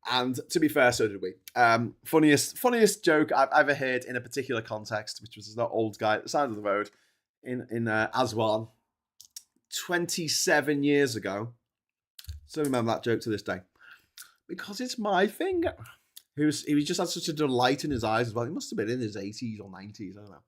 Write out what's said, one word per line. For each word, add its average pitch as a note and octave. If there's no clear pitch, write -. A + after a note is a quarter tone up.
And B2+
to -
be D#3
fair, C#3
so A#2+
did G2+
we. F#2
Um, A#2
funniest, D3+
funniest A#3
joke D3+
I've C3+
ever C#3+
heard B2+
in B2+
a B2+
particular B2
context, G#2+
which A2
was G#2+
that A#2
old A2
guy G#2+
at -
the -
side C#3+
of A2
the G#2
road G#2
in, B2+
in, A#2
uh, A2
Aswan A2
twenty-seven D#3+
years C#3+
ago. G#2
Still D#3
remember B2
that A2
joke A2+
to -
this G#2
day. F#2
Because G3
it's B3+
my G3+
finger. E4+
He C#3+
was, D3+
he D3
just D3+
had D3
such E3+
a E3
delight C#3
in D3+
his B2
eyes A2+
as A2+
well. A#2+
He A#2+
must B3+
have A#3
been G#2+
in B2
his A2
eighties G#2+
or G2
nineties, F#2+
I G2+
don't G#2
know. F2